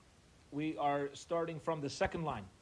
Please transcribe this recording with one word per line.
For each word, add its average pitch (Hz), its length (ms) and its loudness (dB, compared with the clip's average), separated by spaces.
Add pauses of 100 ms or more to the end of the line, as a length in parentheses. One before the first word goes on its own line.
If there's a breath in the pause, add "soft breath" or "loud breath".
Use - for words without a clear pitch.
(500)
We 151 260 -2
are 143 380 2
starting 165 460 -2
from 160 220 0
the 139 80 -2
second 185 340 0
line. 120 220 -2 (160)